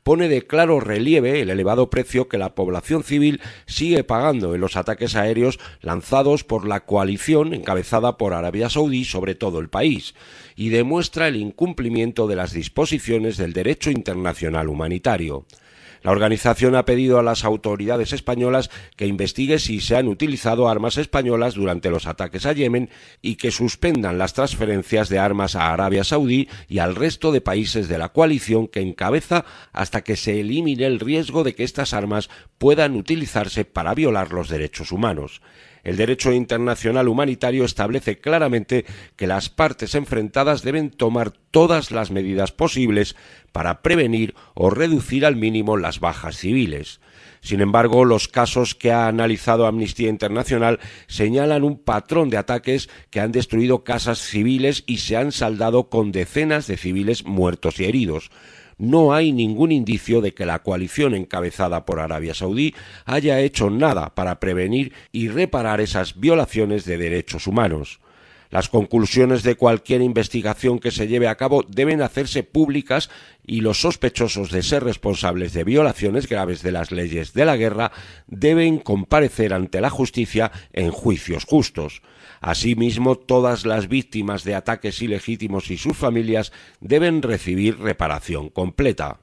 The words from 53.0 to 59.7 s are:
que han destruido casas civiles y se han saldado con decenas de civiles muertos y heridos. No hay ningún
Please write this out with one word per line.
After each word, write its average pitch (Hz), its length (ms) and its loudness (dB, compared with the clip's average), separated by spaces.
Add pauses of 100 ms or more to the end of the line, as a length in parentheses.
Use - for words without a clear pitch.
que 104 120 -4
han 110 100 -2
destruido 120 540 0
casas 120 340 -2
civiles 127 680 0
y 117 100 -4
se 107 180 -4
han 139 160 0
saldado 113 560 0
con 107 240 0
decenas 151 560 -2
de 98 80 -4
civiles 98 480 -2
muertos 90 560 0
y 92 60 -2
heridos. 98 440 -2 (500)
No 139 320 6
hay 156 200 4
ningún 120 400 2